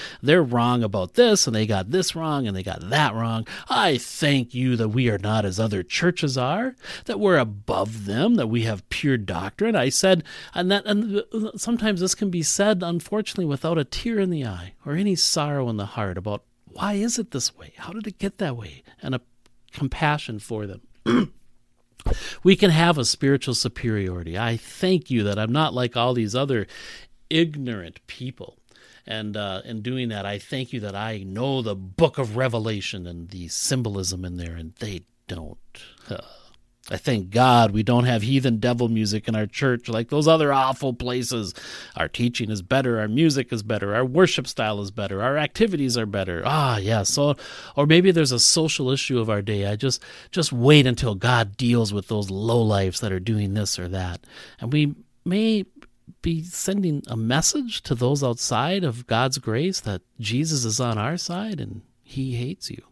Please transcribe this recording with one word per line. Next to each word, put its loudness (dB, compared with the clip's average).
They're 6
wrong 2
about -2
this, 6
and 0
they 2
got 0
this 0
wrong, -2
and -2
they -4
got -8
that 2
wrong. -2
I 2
thank 0
you 2
that 0
we 4
are 2
not 0
as -2
other 0
churches 0
are, -2
that -6
we're 4
above -2
them, 2
that 2
we 0
have -4
pure 0
doctrine." -2
I 2
said, 4
and 0
that, 0
and 0
sometimes -2
this 0
can -2
be 0
said, 2
unfortunately, -4
without -2
a 2
tear -4
in 2
the -2
eye -8
or -4
any 2
sorrow 0
in -2
the -4
heart -2
about, -6
"Why -4
is 0
it -6
this -4
way? -20
How -14
did -10
it -12
get -4
that -2
way?" -14
And -6
a -4
compassion -2
for -8
them. -12
<clears throat> 2
We 8
can 6
have 4
a 0
spiritual 0
superiority. -4
"I -2
thank -2
you 2
that 0
I'm 0
not 2
like -2
all 2
these -2
other 0
ignorant -2
people. -14
And, -6
uh, -6
in -8
doing -4
that, -6
I -6
thank -8
you -6
that -6
I -6
know -4
the -4
book 0
of -4
Revelation -2
and -12
the -12
symbolism -4
in -8
there, -8
and -12
they -8
don't. -12
Uh, -8
I -4
thank -2
God 6
we 0
don't 4
have 2
heathen 2
devil 0
music 0
in 0
our 0
church -2
like -2
those 2
other 6
awful 2
places. -4
Our 0
teaching -2
is -4
better, 2
our -2
music 2
is -2
better, -2
our 2
worship 4
style -2
is -6
better, -4
our 0
activities 0
are 0
better." -2
Ah, 2
yeah, 2
so, 2
or 4
maybe 8
there's 4
a 2
social 2
issue 0
of 0
our 0
day. -2
I 0
just, -2
just 0
wait 8
until 0
God 0
deals 2
with -4
those -2
lowlifes 2
that -2
are 0
doing 0
this -2
or -6
that. -6
And -6
we 2
may 0
be -2
sending -2
a -8
message 0
to -2
those 0
outside 0
of -2
God's 0
grace -2
that -4
Jesus 0
is 0
on 0
our -2
side -6
and -10
he -6
hates -6
you. -14